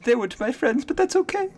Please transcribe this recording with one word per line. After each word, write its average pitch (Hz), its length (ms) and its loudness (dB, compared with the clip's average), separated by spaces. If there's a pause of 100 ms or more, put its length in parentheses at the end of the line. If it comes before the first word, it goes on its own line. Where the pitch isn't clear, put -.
They 240 80 4
weren't 208 260 -2
my 214 120 -2
friends, 262 340 0
but - 120 -4
that's 370 180 0
okay. 381 420 0